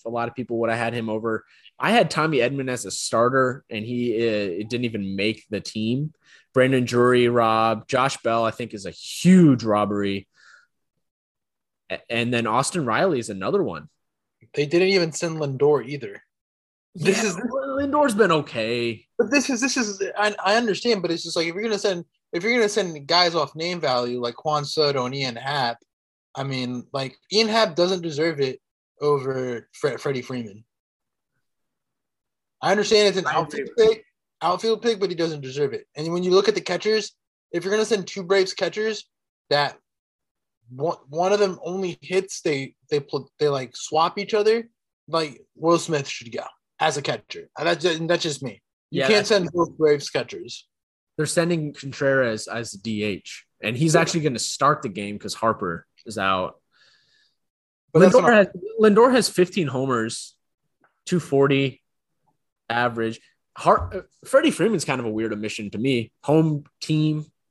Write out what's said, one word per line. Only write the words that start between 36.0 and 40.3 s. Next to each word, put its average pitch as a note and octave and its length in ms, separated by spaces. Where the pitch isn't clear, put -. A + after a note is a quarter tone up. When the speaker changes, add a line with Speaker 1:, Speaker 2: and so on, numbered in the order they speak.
Speaker 2:
when F3+ 120
you F3+ 80
look G3 160
at G#3+ 80
the - 60
catchers, G#3 540
if E3+ 120
you're F#3+ 80
gonna G#3+ 140
send G#3+ 220
two G3 160
Braves F#3+ 300
catchers, G#3 560
that C#3+ 280